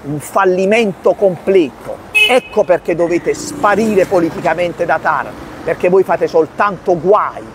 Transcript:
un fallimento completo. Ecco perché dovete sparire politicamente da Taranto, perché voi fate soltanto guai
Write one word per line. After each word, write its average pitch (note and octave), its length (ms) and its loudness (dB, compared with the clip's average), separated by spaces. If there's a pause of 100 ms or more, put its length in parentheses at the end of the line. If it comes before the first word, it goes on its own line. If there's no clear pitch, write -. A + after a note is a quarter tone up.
un C#3+ 160 -6
fallimento F#3+ 920 0
completo. E3+ 840 0 (140)
Ecco B3 520 2
perché - 320 0
dovete E3 380 0
sparire G3+ 720 0
politicamente E3+ 800 -2
da D#3+ 140 0
Taranto, C3+ 420 -4 (220)
perché E3 260 0
voi F#3 140 4
fate E3+ 240 0
soltanto F3 720 0
guai D3 440 2 (120)